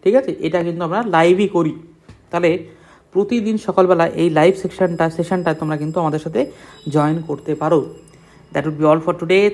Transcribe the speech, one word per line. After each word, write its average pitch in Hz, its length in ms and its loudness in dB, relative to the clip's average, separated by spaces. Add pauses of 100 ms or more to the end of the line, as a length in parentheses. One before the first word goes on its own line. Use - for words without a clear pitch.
ঠিক 196 100 4
আছে? 262 240 2
এটা 165 240 -2
কিন্তু 170 220 -4
আমরা 185 220 -2
লাইভই 180 420 4
করি। 165 260 0 (560)
তাহলে 175 280 0 (540)
প্রতিদিন 214 460 0
সকালবেলা 180 480 2
এই 165 240 0
লাইভ 160 260 4
সেকশনটা, 170 540 -2
সেশনটা 170 440 -2
তোমরা 156 220 -4
কিন্তু 156 240 -4
আমাদের 156 180 -2
সাথে 165 320 -4 (380)
জয়েন 151 380 0
করতে 151 280 -6
পারো। 151 400 0 (580)
That 143 140 -4
would 151 160 -6
be 156 60 4
all 160 180 4
for 175 160 -2
today। 196 320 2